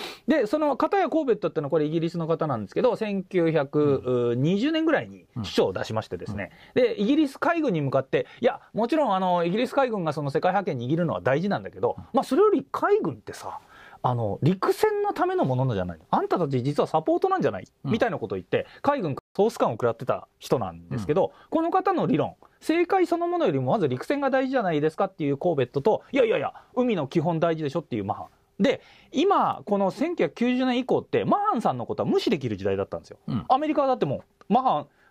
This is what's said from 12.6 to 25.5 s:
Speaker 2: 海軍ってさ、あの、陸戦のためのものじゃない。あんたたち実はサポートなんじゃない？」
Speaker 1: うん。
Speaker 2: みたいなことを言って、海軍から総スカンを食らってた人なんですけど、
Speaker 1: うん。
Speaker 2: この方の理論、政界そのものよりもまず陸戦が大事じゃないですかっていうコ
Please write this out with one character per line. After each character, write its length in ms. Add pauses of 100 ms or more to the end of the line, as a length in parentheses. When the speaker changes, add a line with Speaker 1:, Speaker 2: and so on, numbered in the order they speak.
Speaker 2:
海 280
軍 160
っ 20
て 160
さ、 260 (440)
あ 100
の、 300
陸 300
戦 280
の 120
た 120
め 80
の 120
も 100
の 180
じ 80
ゃ 20
な 120
い。 40 (120)
あ 100
ん 60
た 100
た 100
ち 140
実 200
は 60
サ 140
ポ 140
ー 40
ト 100
な 100
ん 20
じ 60
ゃ 40
な 80
い？」 80 (180)
Speaker 1:
う 20
ん。 40
Speaker 2:
み 60
た 80
い 60
な 80
こ 80
と 80
を 20
言 60
っ 40
て、 200 (160)
海 180
軍 140
か 60
ら 140
総 140
ス 80
カ 80
ン 40
を 40
食 140
ら 60
っ 40
て 80
た 220 (100)
人 220
な 100
ん 200
で 100
す 80
け 80
ど、 100
Speaker 1:
う 40
ん。 20 (180)
Speaker 2:
こ 140
の 80
方 220
の 120
理 120
論、 180 (240)
政 300
界 160
そ 120
の 100
も 100
の 80
よ 60
り 80
も 120
ま 80
ず 80
陸 160
戦 160
が 120
大 140
事 60
じ 60
ゃ 60
な 100
い 80
で 80
す 80
か 80
っ 80
て 100
い 80
う 60
コ 160